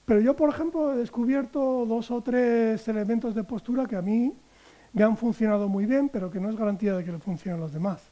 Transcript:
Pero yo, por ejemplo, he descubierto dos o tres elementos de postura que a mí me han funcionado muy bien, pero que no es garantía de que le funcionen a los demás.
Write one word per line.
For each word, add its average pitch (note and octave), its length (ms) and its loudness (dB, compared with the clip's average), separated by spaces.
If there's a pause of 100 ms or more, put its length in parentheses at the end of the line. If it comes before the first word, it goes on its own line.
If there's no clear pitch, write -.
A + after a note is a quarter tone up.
Pero G#3+ 160 4
yo, C4 160 4
por D4+ 140 4
ejemplo, D#4 420 -2
he B3 60 -2
descubierto B3+ 840 0
dos A3+ 280 -2
o A#3+ 80 -2
tres A#3 680 2
elementos A3 480 -2
de A3 80 -2
postura B3 440 -4
que G3+ 100 -6
a F3+ 60 -2
mí A#3 300 2 (600)
me G#3 100 4
han A3 140 6
funcionado G#3+ 520 0
muy G3 160 0
bien, C4+ 260 2
pero F#3 200 -4
que G3 80 -6
no G3 100 -2
es A3 80 -4
garantía G#3 380 0
de F3+ 100 -2
que F3 60 -6
le E3+ 80 -6
funcionen E3+ 400 -6
a D#3+ 60 -4
los D3 80 -8
demás. E3 280 -4 (120)